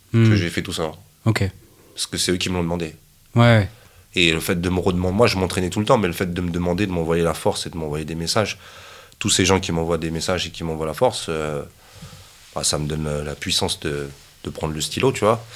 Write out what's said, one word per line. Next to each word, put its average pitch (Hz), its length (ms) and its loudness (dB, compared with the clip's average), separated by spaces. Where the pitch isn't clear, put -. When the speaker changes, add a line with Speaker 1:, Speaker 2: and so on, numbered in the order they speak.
Speaker 1:
Mm. 113 160 6
Speaker 2:
que 107 80 6
j'ai 85 140 0
fait 87 120 -2
tout - 120 -6
ça. 80 180 -2
Speaker 1:
Ok. 107 180 2
Speaker 2:
Parce - 120 -6
que - 120 -6
c'est - 140 0
eux 92 40 0
qui 95 140 -2
me 92 40 -2
l'ont 90 80 0
demandé. 85 320 -4
Speaker 1:
Ouais, 120 80 6
ouais. 113 260 6
Speaker 2:
Et 87 160 4
le 80 80 2
fait 87 220 -2
de 90 80 0
me 90 100 2
redemander, 90 380 0
moi 117 100 6
je 98 120 2
m'entraînais 90 320 0
tout 107 100 -2
le 104 60 0
temps, 131 120 6
mais 104 80 2
le 87 60 0
fait 90 200 -2
de 87 80 -4
me 87 100 0
demander 87 360 0
de 90 60 -4
m'envoyer 82 320 0
la 82 100 2
force - 320 -2
et - 40 -12
de - 60 -10
m'envoyer 78 280 -6
des 78 100 -8
messages, 82 440 -2
tous 110 120 -2
ces 98 140 4
gens 95 140 6
qui 92 140 -4
m'envoient 82 260 0
des 80 140 -4
messages 85 340 -2
et 82 40 -10
qui - 120 -12
m'envoient 80 240 -4
la 76 80 -4
force, - 340 0
euh, 76 340 -4
bah, 78 80 -6
ça - 160 0
me 76 80 -2
donne, 78 220 -4
euh, 73 160 -4
la 73 100 -8
puissance - 460 -4
de, 71 280 -6
de 76 60 -8
prendre 78 220 -6
le 76 80 -6
stylo, - 300 0
tu - 100 -2
vois. 113 240 2